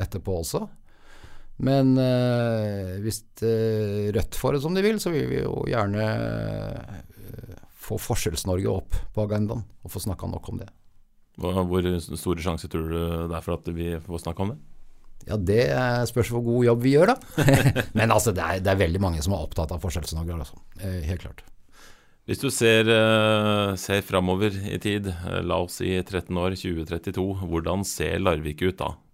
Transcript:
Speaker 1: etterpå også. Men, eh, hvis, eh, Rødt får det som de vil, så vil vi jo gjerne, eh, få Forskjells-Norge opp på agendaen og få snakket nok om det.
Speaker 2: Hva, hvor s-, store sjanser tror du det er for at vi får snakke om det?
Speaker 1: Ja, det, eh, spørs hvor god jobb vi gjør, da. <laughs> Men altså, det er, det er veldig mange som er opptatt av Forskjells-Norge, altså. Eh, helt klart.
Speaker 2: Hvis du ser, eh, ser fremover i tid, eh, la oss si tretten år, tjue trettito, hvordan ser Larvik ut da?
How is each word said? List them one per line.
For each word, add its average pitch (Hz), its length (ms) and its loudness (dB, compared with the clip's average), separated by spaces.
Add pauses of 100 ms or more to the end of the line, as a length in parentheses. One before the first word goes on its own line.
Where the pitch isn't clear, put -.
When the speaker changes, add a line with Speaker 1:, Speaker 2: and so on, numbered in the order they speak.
Speaker 1:
etterpå 92 360 -4
også. 196 280 -4 (920)
Men, 131 400 4
eh, 117 1000 0
hvis, 107 220 -4 (220)
eh, 107 680 0
Rødt 101 240 0
får 135 180 2
det 143 80 0
som 160 120 -2
de 190 80 2
vil, 220 140 4
så 185 160 -2
vil 131 180 0
vi - 140 0
jo - 240 -4
gjerne, 104 340 0
eh, 110 1500 -6 (240)
få - 200 -6
Forskjells-Norge 95 680 0
opp 98 280 0 (180)
på 107 140 0
agendaen 107 360 -2 (200)
og 90 80 -14
få 95 100 -8
snakket 92 300 -6
nok - 180 -8
om - 80 -6
det. 95 120 -12 (680)
Speaker 2:
Hva, 92 300 0
hvor 90 160 2
s-, 87 240 0 (100)
store 85 220 0
sjanser 80 300 -4
tror 80 200 -2
du 85 380 -2
det 82 80 -6
er 82 60 -6
for 87 160 -2
at - 80 -20
vi 85 340 -4
får 82 240 -8
snakke 85 160 -6
om 98 100 -2
det? 147 80 -8 (680)
Speaker 1:
Ja, 110 100 -4
det, 107 320 4
eh, 123 360 0
spørs 117 240 0
hvor 120 140 -2
god 120 220 4
jobb 120 160 6
vi 135 120 6
gjør, 165 140 8
da. 135 800 4
<laughs> - 60 -8
Men 113 160 4
altså, 107 240 4
det 87 100 -2
er, 87 160 -2
det 95 120 2
er 95 160 4
veldig 87 140 0
mange 82 220 0
som 98 100 0
er 80 120 -4
opptatt 80 260 -4
av 87 100 -6
Forskjells-Norge, 82 580 -4
altså. - 180 -10 (240)
Eh, 92 240 -6
helt 90 160 -2
klart. - 220 -14 (840)
Speaker 2:
Hvis - 120 -2
du 135 100 -2
ser, 113 380 6
eh, 107 880 4
ser 98 260 0
fremover 95 500 2 (220)
i 101 60 -2
tid, 104 280 -2
eh, 90 340 -4
la 87 200 0
oss 87 140 -4
si 92 280 0
tretten 90 340 -4
år, 90 180 0
tjue 85 300 -4
trettito, 92 520 -2
hvordan 85 480 -2
ser 82 340 -2
Larvik 78 440 0
ut 92 140 0
da? 71 160 -4 (200)